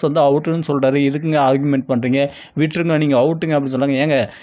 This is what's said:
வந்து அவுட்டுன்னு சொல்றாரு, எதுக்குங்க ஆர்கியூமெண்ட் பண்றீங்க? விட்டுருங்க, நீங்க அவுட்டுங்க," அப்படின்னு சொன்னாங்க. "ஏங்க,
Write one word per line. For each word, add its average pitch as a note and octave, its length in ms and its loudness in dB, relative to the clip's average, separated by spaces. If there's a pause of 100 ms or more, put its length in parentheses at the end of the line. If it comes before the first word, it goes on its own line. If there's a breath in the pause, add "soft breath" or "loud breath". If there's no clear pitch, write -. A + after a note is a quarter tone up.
வந்து D#3 200 0
அவுட்டுன்னு D3+ 460 0
சொல்றாரு, C3+ 360 0
எதுக்குங்க D3+ 380 0
ஆர்கியூமெண்ட் C#3 460 0
பண்றீங்க? B2+ 320 0 (380 loud breath)
விட்டுருங்க, D#3+ 400 0
நீங்க C#3+ 220 2
அவுட்டுங்க," D#3+ 300 0
அப்படின்னு C3+ 240 -2
சொன்னாங்க. C#3 240 0
"ஏங்க, D3 180 0 (280 loud breath)